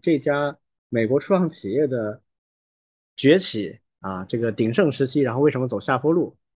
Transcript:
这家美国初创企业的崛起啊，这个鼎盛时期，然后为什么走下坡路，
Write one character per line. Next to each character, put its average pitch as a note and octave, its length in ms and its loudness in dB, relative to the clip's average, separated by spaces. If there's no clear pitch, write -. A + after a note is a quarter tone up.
这 D#3+ 160 2
家 C#3+ 400 -2
美 A2+ 180 0
国 C3+ 140 2
初 - 80 -16
创 F#3 200 2
企 - 220 -8
业 C#3+ 160 0
的 A2+ 340 -4
崛 D3+ 220 6
起 G#2+ 400 -6
啊， F#2+ 240 -8
这 B2 120 -6
个 A2+ 140 -2
鼎 A2+ 240 0
盛 F3+ 160 4
时 C3+ 160 -2
期， C#3+ 140 -2
然 B2 120 0
后 B2 80 -2
为 D3 80 4
什 C3 120 0
么 B2+ 80 -2
走 A2 100 -4
下 C3 180 -2
坡 D3 160 0
路， E3 240 -2